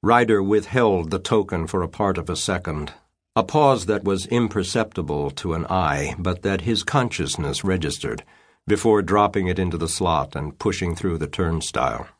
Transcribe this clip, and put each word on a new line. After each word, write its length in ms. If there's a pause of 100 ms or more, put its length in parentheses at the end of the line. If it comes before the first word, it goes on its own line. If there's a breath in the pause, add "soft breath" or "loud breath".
Ryder 400
withheld 680
the 80
token 480
for 160
a 60
part 280
of 140
a 40
second, 600 (420)
a 80
pause 400
that 200
was 240
imperceptible 1040
to 200
an 140
eye, 520
but 220
that 220
his 200
consciousness 800
registered, 600 (420 soft breath)
before 360
dropping 460
it 100
into 180
the 100
slot 480
and 240
pushing 380
through 220
the 80
turnstile. 840 (120)